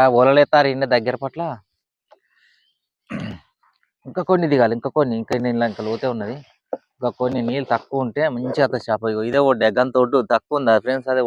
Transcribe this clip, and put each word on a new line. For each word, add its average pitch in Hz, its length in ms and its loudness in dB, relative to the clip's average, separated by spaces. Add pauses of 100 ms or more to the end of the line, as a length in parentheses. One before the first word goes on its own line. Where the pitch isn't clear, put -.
(180)
వలలు 135 280 6
ఎత్తారు 143 300 2
ఇన్న 135 100 -2 (100)
దగ్గర 120 300 -2
పట్ల. 151 160 -8 (2750)
ఇంకా 180 200 -6
కొన్ని 175 220 2
దిగాలి, 117 260 4
ఇంకా 135 120 -6 (100)
కొన్ని, 123 220 0
ఇంకా 110 120 -6 (100)
నేను 117 280 0
ఇంకా 107 160 -10
లోతే 113 260 -4
ఉన్నది. 110 220 -8 (600)
ఇంకా 123 140 -4 (100)
కొన్ని 127 280 -2
నీళ్ళు 131 260 -4
తక్కువ 131 320 -4
ఉంటే 120 160 -6 (140)
మంచిగా 127 320 -2
అత్త 113 180 -4
చేప. 110 160 -2 (100)
ఇగో 107 160 -4
ఇదే 135 220 2
ఒడ్డు, 113 180 2
ఎగ్గంత 120 360 0
ఒడ్డు 123 140 0 (140)
తక్కువ 143 280 -2
ఉందా 120 140 4 (120)
ఫ్రెండ్స్? 131 260 -4
అదే 127 160 0